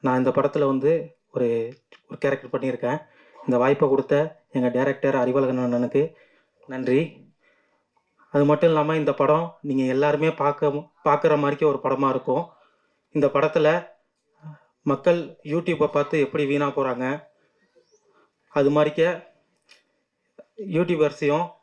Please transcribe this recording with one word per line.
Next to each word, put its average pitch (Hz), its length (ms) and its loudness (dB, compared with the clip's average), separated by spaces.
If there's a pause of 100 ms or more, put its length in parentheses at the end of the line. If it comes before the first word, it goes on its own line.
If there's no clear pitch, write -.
நான் 131 160 0
இந்த 131 120 2
படத்துல 143 360 0
வந்து 143 520 0 (140)
ஒரு, 117 420 -2 (360)
ஒரு 139 100 -16
கேரக்டர் 135 420 -4
பண்ணியிருக்கேன். 127 400 -4 (380)
இந்த 123 180 0
வாய்ப்பை 139 320 4
கொடுத்த 143 640 0
எங்க 123 180 0
டைரக்டர் 135 460 -2
அறிவழகன் 127 480 0
அண்ணனுக்கு 123 500 -2 (540)
நன்றி. 131 600 -4 (1040)
அது 143 140 2
மட்டும் 147 240 4
இல்லாம 156 260 0
இந்த 143 180 0
படம் 165 480 0
நீங்க 135 220 -2
எல்லாருமே 147 500 0
பார்க்க, 147 340 -2 (360)
பார்க்குற 147 340 2
மாதிரிக்கே 147 280 0
ஒரு 135 180 2
படமா 135 260 0
இருக்கும். 135 380 -2 (640)
இந்த 143 160 2
படத்துல 151 600 2 (960)
மக்கள் 170 600 0
YouTube-ஐ 156 440 -2
பார்த்து 147 320 -2
எப்படி 143 260 0
வீணா 143 220 0
போறாங்க, 135 560 -4 (1300)
அது 143 200 2
மாதிரிக்கே 156 540 0 (1300)
யூடியூபர்ஸையும் 165 920 0 (140)